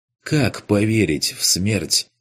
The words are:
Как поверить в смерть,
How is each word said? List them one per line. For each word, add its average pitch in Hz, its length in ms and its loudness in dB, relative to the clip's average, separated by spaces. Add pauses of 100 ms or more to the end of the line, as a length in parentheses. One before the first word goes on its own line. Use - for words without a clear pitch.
(220)
Как 139 420 0
поверить 104 720 2
в - 60 -6
смерть, 92 640 -2 (120)